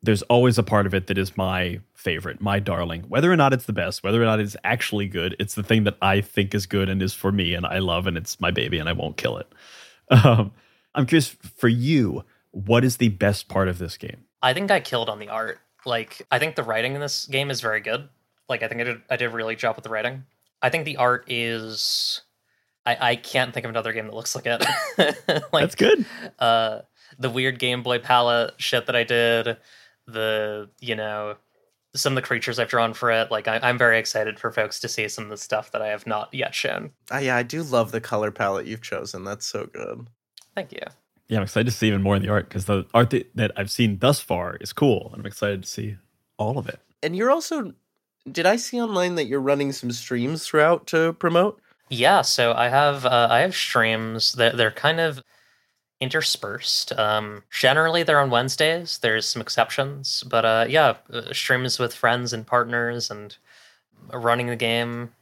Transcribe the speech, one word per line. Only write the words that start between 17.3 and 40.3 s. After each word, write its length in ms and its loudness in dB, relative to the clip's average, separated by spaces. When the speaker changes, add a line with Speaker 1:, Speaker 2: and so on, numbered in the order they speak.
Speaker 2:
is 80 -4
very 220 -2
good. 260 -6
Like, 160 -4
I 60 -4
think 120 -6
I 40 -2
did, 240 -6
I 80 0
did 80 -2
a 40 -2
really 260 -4
good 40 -20
job 160 0
with 80 -18
the 60 -12
writing. 340 -4
I 80 2
think 160 -4
the 120 -8
art 300 2
is, 920 -4
I, 120 0
I 60 2
can't 360 -2
think 120 -8
of 40 -6
another 240 -4
game 120 -6
that 100 -14
looks 200 -8
like 100 -8
it. 180 0
<laughs> 200 2
Like, 180 4
Speaker 1:
That's 60 -14
good. 300 4
Speaker 2:
uh, 400 2
the 100 -2
weird 300 -2
Game 240 -2
Boy 160 0
palette 580 2
shit 280 -2
that 100 -2
I 80 4
did, 540 2
the, 640 -4
you 160 -6
know, 400 -6
some 180 0
of 20 0
the 120 -2
creatures 320 -4
I've 100 0
drawn 240 0
for 180 0
it. 180 2
Like, 180 -4
I, 140 -2
I'm 160 2
very 220 4
excited 400 -4
for 120 -6
folks 280 -4
to 100 -8
see 200 -4
some 160 -10
of 40 -16
the 80 -12
stuff 340 -6
that 100 -6
I 80 -4
have 180 -8
not 260 -6
yet 220 -6
shown. 360 -6
Speaker 3:
Ah, 80 -2
yeah, 160 0
I 80 0
do 180 -6
love 300 0
the 100 -4
color 300 -2
palette 340 -2
you've 160 -12
chosen. 420 -10
That's 220 -10
so 220 -8
good. 400 -12